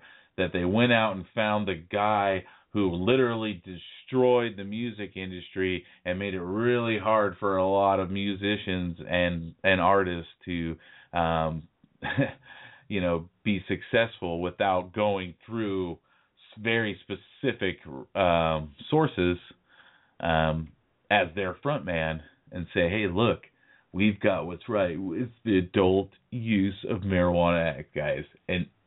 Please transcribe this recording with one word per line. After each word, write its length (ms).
that 160
they 140
went 260
out 240
and 80
found 320
the 240
guy 540
who 180
literally 720
destroyed 920
the 60
music 520
industry 640
and 140
made 160
it 80
really 560
hard 420
for 160
a 100
lot 320
of 120
musicians 880
and, 460
and 160
artists 500
to, 320
um, 480
<laughs> 840
you 120
know, 300
be 220
successful 760
without 500
going 400
through 460
s-, 720
very 400
specific, 760
um, 600
sources, 480
um, 480
as 240
their 280
front 220
man 380
and 200
say, 160
"Hey, 180
look, 340
we've 260
got 280
what's 220
right. 300
It's 320
the 140
Adult 520
Use 580
of 120
Marijuana 800
Act, 160
guys, 300
and 180